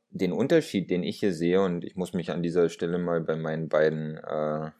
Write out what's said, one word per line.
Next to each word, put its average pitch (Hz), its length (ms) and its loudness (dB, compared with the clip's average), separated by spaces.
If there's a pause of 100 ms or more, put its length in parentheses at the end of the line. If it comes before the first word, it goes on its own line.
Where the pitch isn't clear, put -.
(100)
den 92 220 -2
Unterschied, 120 580 2
den 90 140 0
ich 82 160 -6
hier 101 120 2
sehe, 87 300 4
und 87 220 -2
ich - 120 -12
muss 90 160 -6
mich 90 180 -4
an 85 120 -2
dieser 85 260 4
Stelle 87 300 -4
mal 85 240 0
bei 80 140 -2
meinen 80 340 -4
beiden, 78 480 2
äh, 78 600 -4